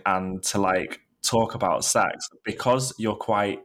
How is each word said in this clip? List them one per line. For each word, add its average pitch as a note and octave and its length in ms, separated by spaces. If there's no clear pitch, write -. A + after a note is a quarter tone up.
and F#2 380
to, - 160
like, F#2 400
talk A2+ 340
about F#2 300
sex, - 420
because B2+ 540
you're A2 180
quite G#2 500